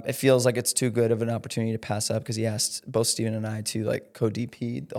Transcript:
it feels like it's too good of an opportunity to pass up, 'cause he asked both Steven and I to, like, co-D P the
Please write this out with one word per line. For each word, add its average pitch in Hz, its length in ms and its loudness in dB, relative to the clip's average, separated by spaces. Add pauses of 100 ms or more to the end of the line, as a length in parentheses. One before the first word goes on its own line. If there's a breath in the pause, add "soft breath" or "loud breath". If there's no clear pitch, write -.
it 123 80 -2
feels 131 320 6
like 123 120 6
it's 117 160 0
too 127 160 2
good 113 220 4
of 113 100 2
an 117 80 -2
opportunity 113 440 -2
to 110 60 -4
pass 104 300 -4
up, 110 140 0
'cause 113 140 -6
he 113 80 0
asked - 440 -4
both 113 180 2
Steven 110 260 0
and 110 120 -4
I 107 180 -4
to, 110 200 -4
like, 117 300 -2
co-D 113 340 0
P 120 320 -6
the 139 200 -10